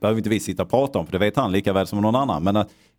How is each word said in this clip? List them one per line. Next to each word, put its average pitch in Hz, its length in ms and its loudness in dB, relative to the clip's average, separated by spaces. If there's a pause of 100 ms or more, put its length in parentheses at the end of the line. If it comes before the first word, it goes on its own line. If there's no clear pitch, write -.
behöver 110 180 0
inte 104 120 -4
vi 107 100 0
sitta 95 220 -6
och 87 80 -4
prata 135 280 0
om, 82 80 -2
för - 60 -8
det 92 60 -2
vet 104 180 2
han 117 160 0
lika 98 200 0
väl 95 140 2
som 104 160 -2
någon 110 140 2
annan. 113 280 -2
Men 101 120 2
att 104 120 0 (300)